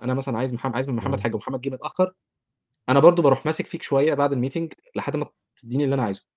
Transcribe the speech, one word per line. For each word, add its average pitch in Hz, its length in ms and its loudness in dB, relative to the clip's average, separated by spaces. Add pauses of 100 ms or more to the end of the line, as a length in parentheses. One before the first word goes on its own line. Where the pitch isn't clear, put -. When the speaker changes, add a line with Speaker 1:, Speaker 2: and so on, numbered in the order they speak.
Speaker 1:
أنا 127 100 -2
مثلًا 127 240 -4
عايز 127 160 -2
محم-، 120 220 -4
عايز 135 140 -4
من 123 60 -2
محمد 117 180 -2
Speaker 2:
إمم. - 100 -4
Speaker 1:
حاجة 113 120 -2
ومحمد 127 260 -6
جِه 135 80 -4
متأخّر، 151 440 -2 (760)
أنا 139 100 6
برضه 170 240 6
باروح 131 220 4
ماسك 156 220 -2
فيك - 160 -10
شوية 143 300 2
بعد 139 220 0
الmeeting 135 320 -2 (280)
لحد - 220 -6
ما 147 100 -6 (340)
تدّيني 123 220 -2
اللي 135 120 2
أنا 131 80 0
عايزه، 101 220 -4 (120)